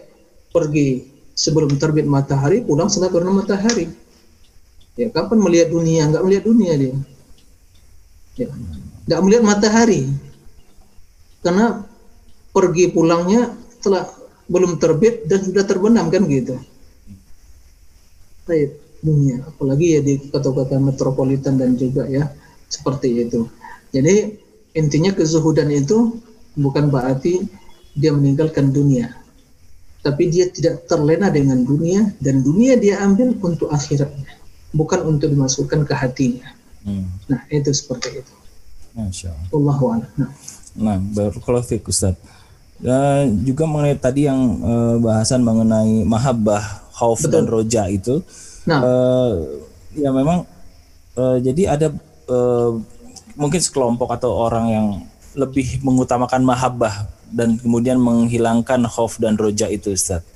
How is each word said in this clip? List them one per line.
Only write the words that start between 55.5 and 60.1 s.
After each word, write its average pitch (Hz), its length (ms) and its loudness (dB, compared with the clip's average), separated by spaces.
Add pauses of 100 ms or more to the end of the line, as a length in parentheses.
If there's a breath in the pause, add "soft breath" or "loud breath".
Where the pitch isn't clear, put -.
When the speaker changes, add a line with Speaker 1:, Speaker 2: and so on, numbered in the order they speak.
Speaker 2:
mengutamakan 127 600 0
mahabbah 120 640 0 (200)
dan 117 320 0
kemudian 120 400 0
menghilangkan 117 880 2
khauf 113 320 -4
dan 110 160 0
roja 107 320 0
itu, 101 240 -4
Ustaz. 90 320 -4 (120)